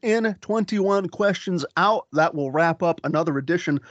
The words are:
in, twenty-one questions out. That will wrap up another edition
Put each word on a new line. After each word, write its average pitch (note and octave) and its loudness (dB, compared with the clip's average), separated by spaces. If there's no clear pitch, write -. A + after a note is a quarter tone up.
in, A3 0
twenty-one G3+ 0
questions F#3 -2
out. G3+ 2
That D#3 2
will C#3 -4
wrap E3 2
up E3+ 0
another D3+ 0
edition D3 -2